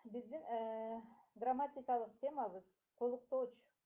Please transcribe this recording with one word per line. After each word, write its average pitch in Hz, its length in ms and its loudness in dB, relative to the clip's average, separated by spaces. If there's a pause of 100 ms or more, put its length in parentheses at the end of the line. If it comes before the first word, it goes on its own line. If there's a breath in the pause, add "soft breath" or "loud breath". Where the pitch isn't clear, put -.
биздин, 240 400 -8
э, 226 600 -2 (340 loud breath)
грамматикалык 247 800 2
темабыз 233 460 -2 (380)
толуктооч, 247 500 2 (340)